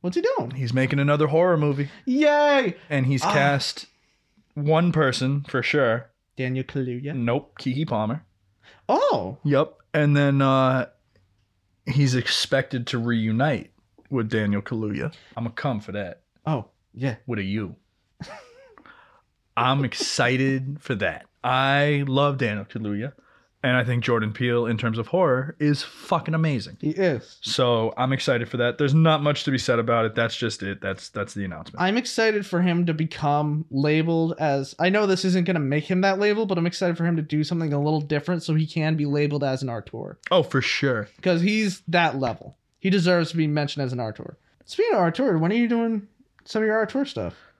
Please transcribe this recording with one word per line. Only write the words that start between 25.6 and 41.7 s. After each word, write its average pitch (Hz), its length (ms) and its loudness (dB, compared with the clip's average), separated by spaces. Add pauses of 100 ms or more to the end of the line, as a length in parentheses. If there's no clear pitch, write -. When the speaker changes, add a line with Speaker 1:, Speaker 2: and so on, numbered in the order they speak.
Speaker 2:
fucking - 520 -4
amazing. 151 480 -2
Speaker 1:
He 147 80 -2
is. 160 500 -2
Speaker 2:
So 117 560 0
I'm 131 160 0
excited 123 360 0
for 123 100 -6
that. 120 180 0
There's 139 180 2
not 160 280 6
much 147 220 0
to 143 60 0
be 135 60 2
said 123 220 0
about 117 260 2
it. 107 100 -2
That's 117 220 -2
just 110 260 -4
it. 98 200 -8
That's, 98 260 -8
that's 101 240 -8
the 101 140 -6
announcement. 82 360 -10
Speaker 1:
I'm 190 140 0
excited 220 480 0
for 175 160 0
him 175 240 2
to 170 80 0
become 151 800 0
labeled 160 680 2
as, 139 400 -2
I 175 120 2
know 208 160 2
this 185 180 2
isn't 185 220 2
gonna 180 140 0
make 147 240 0
him 185 180 0
that 190 160 2
label, 208 260 2
but 190 140 -2
I'm 170 80 0
excited 175 320 -2
for 170 80 0
him 170 100 2
to 156 60 -2
do 151 200 -2
something 160 300 -2
a 143 100 0
little 151 200 0
different 151 400 -2
so 160 120 -2
he 156 120 2
can 160 300 -2
be 147 100 0
labeled 147 360 0
as 131 200 -2
an 131 80 -6
auteur. 107 480 -10 (120)
Speaker 2:
Oh, 180 120 6
for - 180 0
sure. 120 480 -2 (140)
Speaker 1:
'Cause 175 180 2
he's 208 480 0